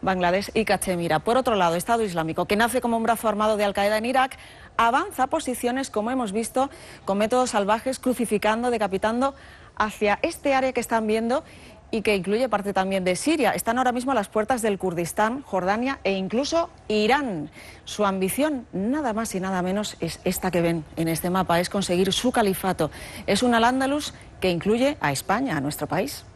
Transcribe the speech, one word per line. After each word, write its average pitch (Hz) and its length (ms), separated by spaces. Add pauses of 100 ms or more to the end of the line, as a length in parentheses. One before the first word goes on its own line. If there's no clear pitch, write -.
Bangladesh 185 520
y 220 120
Cachemira. 175 540
Por 233 180
otro 247 180
lado, 175 200
Estado 226 260
Islámico, 170 440
que 208 100
nace 233 260
como 233 160
un 226 60
brazo 226 240
armado 214 300
de 208 80
Al 196 80
Qaeda 202 240
en 220 80
Irak, 262 320 (400)
avanza 262 500
posiciones, 254 640
como 214 180
hemos 247 220
visto, 233 400 (340)
con 196 140
métodos 240 320
salvajes, 220 480
crucificando, 226 720
decapitando, 220 640 (400)
hacia 208 480
este 294 320
área 262 180
que 247 60
están 226 260
viendo 233 380 (480)
y 220 100
que 208 140
incluye 208 340
parte 202 240
también 190 300
de 180 120
Siria. 277 360
Están 226 260
ahora 254 140
mismo 247 200
a 262 40
las 202 120
puertas 214 360
del 202 160
Kurdistán, 190 640
Jordania 208 600
e 196 100
incluso 269 580 (160)
Irán. 214 640 (340)
Su - 200
ambición, 226 680
nada 233 400
más 220 220
y 190 40
nada 190 220
menos, 196 380
es 165 240
esta 185 260
que 170 120
ven 170 220 (120)
en 165 140
este 165 200
mapa, 175 300
es 180 100
conseguir 190 420
su 247 200
califato. 190 580 (380)
Es 196 160
un 247 100
Al-Ándalus 262 640 (240)
que 185 100
incluye 226 500
a 147 120
España, 196 460
a 139 40
nuestro 147 240
país. 190 400 (100)